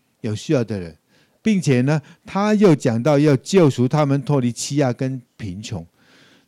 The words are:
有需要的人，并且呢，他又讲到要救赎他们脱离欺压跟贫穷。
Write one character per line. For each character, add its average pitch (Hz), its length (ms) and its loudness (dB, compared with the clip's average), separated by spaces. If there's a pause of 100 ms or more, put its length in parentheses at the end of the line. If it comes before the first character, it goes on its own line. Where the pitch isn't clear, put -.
(220)
有 110 120 -6
需 - 180 -6
要 127 120 0
的 104 160 -6
人， 85 180 -14 (420)
并 208 220 0
且 127 200 2
呢， 143 200 0 (220)
他 208 300 -2
又 202 200 6
讲 117 260 0
到 143 200 2
要 151 160 4
救 170 340 4
赎 123 160 0
他 151 180 0
们 139 180 0
脱 143 180 0
离 120 100 -2
欺 - 260 -8
压 135 160 2
跟 131 300 -6 (140)
贫 98 260 -12
穷。 87 240 -10 (600)